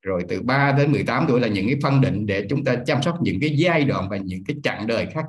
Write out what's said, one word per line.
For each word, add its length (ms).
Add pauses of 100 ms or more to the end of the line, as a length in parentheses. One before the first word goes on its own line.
rồi 260
từ 140
ba 300
đến 200
mười 120
tám 240
tuổi 120
là 80
những 200
cái 160
phân 180
định 240
để 240
chúng 140
ta 120 (100)
chăm 160
sóc 200
những 200
cái 160
giai 260
đoạn 260
và 80
những 300
cái 160
chặng 240
đời 180
khác 240